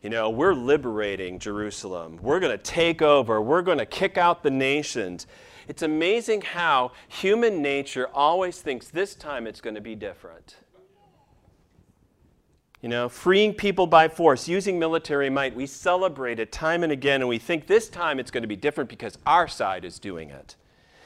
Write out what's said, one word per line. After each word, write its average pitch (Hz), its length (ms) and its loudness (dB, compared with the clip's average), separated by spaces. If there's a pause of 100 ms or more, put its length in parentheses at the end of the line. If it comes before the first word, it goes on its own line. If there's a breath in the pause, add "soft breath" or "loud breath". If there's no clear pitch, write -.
You 104 80 -8
know, 113 200 0
we're 151 240 2
liberating 107 840 -2
Jerusalem. 95 800 -8
We're 139 160 0
gonna 135 200 0
take 165 440 0
over. 123 400 4
We're 156 200 2
gonna 156 240 0
kick - 300 -2
out 175 280 2
the 151 60 4
nations. 131 760 -2 (400 loud breath)
It's - 160 -10
amazing 196 600 0
how 151 500 0 (160 loud breath)
human 208 520 2
nature 139 540 -2
always 170 460 2
thinks 127 280 -8
this 190 280 -6
time 127 320 -10
it's 104 120 -14
gonna 107 200 -10
be 110 160 -14
different. 90 600 -16 (2250)
You 117 80 -8
know, 120 180 -2
freeing 196 440 4
people 190 360 0
by 160 180 8
force, 160 400 4
using 185 320 -2
military 160 520 0
might, 135 260 -2
we 135 100 -6
celebrate 147 720 -2
it 110 140 -6
time 170 320 -2
and 156 80 0
again, 135 300 0
and 123 60 0
we 117 100 0
think 156 280 -4
this - 220 2
time 156 320 -4
it's 120 100 -10
gonna 117 160 -4
be 107 80 -6
different 139 340 -4
because 110 380 -12
our 160 220 4
side 95 360 -4
is 87 140 -14
doing 82 320 -12
it. 69 240 -20 (520 loud breath)